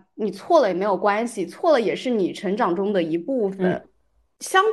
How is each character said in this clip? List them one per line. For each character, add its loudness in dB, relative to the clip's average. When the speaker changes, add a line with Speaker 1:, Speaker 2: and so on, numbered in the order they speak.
Speaker 1:
你 -4
错 2
了 4
也 0
没 -2
有 0
关 0
系， -6
错 0
了 4
也 0
是 -4
你 0
成 -4
长 0
中 -2
的 0
一 -2
部 -2
分。 -2
Speaker 2:
嗯。 -8
Speaker 1:
相 4